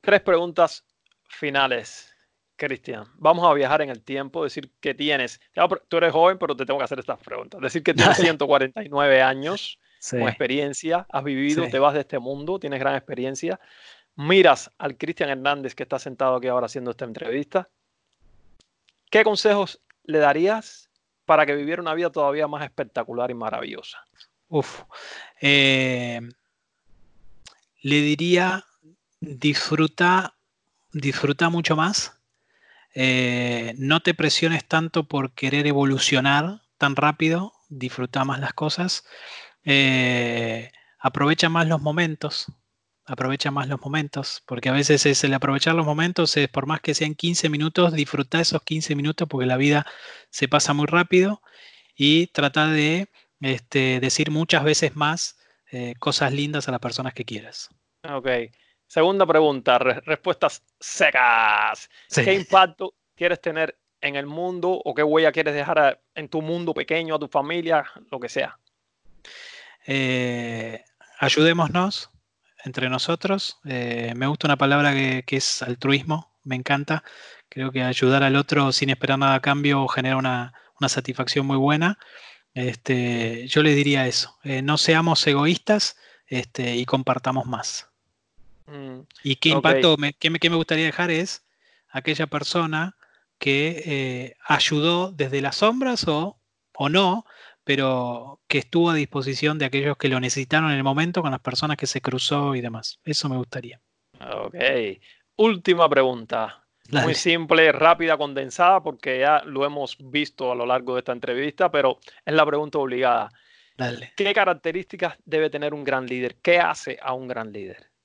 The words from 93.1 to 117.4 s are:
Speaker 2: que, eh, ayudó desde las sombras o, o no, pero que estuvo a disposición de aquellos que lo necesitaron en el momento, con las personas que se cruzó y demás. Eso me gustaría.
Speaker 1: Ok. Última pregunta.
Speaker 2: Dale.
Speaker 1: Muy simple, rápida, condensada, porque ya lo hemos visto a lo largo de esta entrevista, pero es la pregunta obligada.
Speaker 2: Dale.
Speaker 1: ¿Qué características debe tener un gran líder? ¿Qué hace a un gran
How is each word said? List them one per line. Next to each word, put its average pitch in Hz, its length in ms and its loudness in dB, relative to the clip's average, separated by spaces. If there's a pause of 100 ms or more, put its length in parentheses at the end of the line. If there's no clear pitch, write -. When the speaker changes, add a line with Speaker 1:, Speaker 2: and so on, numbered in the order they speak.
Speaker 2:
que, 147 460 0
eh, 131 520 -6 (100)
ayudó 165 640 2
desde 139 300 -2
las 139 140 -4
sombras 247 520 0
o, 160 320 -4 (340)
o 143 140 -2
no, 190 380 2 (380)
pero 127 800 -2
que 143 120 -2
estuvo 170 320 2
a 165 40 0
disposición 143 640 -2
de 147 60 -2
aquellos 139 320 -2
que 147 120 -2
lo 131 120 0
necesitaron 139 500 -2
en 143 60 0
el 135 80 -2
momento, 160 380 0
con 147 80 -2
las 131 100 -6
personas - 360 -4
que 135 100 -6
se - 140 -6
cruzó 139 540 -2
y 123 60 -4
demás. 113 440 -10
Eso 147 240 -4
me 131 80 -2
gustaría. 123 440 -10 (400)
Speaker 1:
Ok. 107 340 -10 (840)
Última 180 520 4
pregunta. 123 720 0 (260)
Speaker 2:
Dale. 151 200 0
Speaker 1:
Muy 160 80 0
simple, 160 580 4
rápida, 160 460 4
condensada, 147 640 0
porque 131 380 -4
ya 147 260 4
lo 139 180 -2
hemos 143 340 -6
visto 135 540 -4
a - 20 -2
lo 120 120 -4
largo 127 280 0
de 123 60 -2
esta 127 120 -8
entrevista, 139 580 -2
pero 135 280 2 (260)
es 151 100 -4
la 156 100 6
pregunta 151 340 -2
obligada. 123 520 0 (460)
Speaker 2:
Dale. 120 400 -8
Speaker 1:
¿Qué 202 180 0
características 175 920 -2
debe 156 240 -2
tener 147 240 -6
un 147 100 -10
gran 131 240 -2
líder? 123 360 -6
¿Qué 175 160 4
hace 156 440 -2
a 131 120 -6
un 131 120 -12
gran 113 260 -8